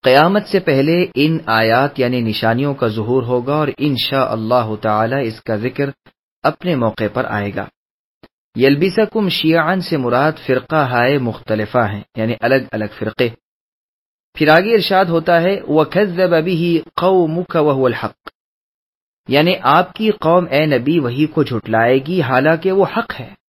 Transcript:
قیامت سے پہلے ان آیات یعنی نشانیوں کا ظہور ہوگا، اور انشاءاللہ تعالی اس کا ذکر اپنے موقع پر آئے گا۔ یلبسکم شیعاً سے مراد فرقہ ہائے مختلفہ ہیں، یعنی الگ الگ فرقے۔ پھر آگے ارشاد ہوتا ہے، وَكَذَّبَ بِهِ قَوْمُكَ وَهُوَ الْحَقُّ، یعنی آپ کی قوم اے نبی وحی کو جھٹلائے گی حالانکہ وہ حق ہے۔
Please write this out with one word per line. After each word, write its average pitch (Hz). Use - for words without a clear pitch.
قیامت 165
سے 190
پہلے 160
ان 160
آیات 113
یعنی 123
نشانیوں 117
کا 127
ظہور 113
ہوگا، 123
اور 151
انشاءاللہ 120
تعالی 113
اس 110
کا 110
ذکر 127
اپنے 160
موقع 117
پر 127
آئے 101
گا۔ 98
یلبسکم 185
شیعاً 160
سے 170
مراد 131
فرقہ 131
ہائے 127
مختلفہ 110
ہیں، 104
یعنی 113
الگ 123
الگ 107
فرقے۔ 123
پھر 151
آگے 185
ارشاد 196
ہوتا 165
ہے، 196
وَكَذَّبَ 170
بِهِ 170
قَوْمُكَ 175
وَهُوَ 139
الْحَقُّ، -
یعنی 160
آپ 160
کی 220
قوم 175
اے 147
نبی 147
وحی 135
کو 151
جھٹلائے 117
گی 175
حالانکہ 156
وہ 196
حق -
ہے۔ 113